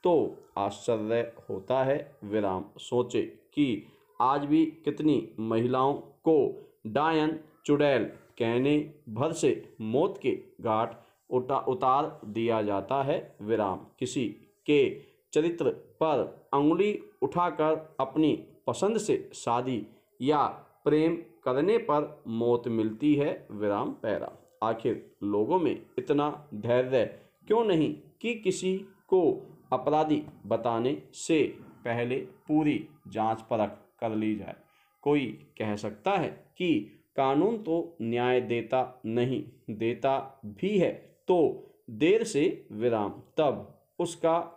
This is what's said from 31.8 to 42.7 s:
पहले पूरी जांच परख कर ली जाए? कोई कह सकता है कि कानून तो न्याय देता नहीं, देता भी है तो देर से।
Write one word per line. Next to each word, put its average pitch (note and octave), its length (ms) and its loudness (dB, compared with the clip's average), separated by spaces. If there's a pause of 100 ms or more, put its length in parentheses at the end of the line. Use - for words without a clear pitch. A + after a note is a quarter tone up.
पहले A#2+ 300 -2 (320)
पूरी D3+ 300 2 (300)
जांच A2 340 -2
परख G#2+ 360 -2 (220)
कर A2 160 -4
ली G#2+ 200 0
जाए? - 200 -12 (480)
कोई C#3+ 240 0 (300)
कह G#2+ 180 -2
सकता G#2+ 360 -6
है F3 180 0 (280)
कि E3 220 0 (380)
कानून D3 400 2
तो E3+ 440 -4
न्याय B2 400 2
देता A#2 640 -2
नहीं, A#2+ 380 -2 (260)
देता A#2 760 -2
भी F#3 320 -2
है D#3 140 2 (360)
तो F3+ 100 4 (540)
देर E3+ 320 2
से। - 480 -2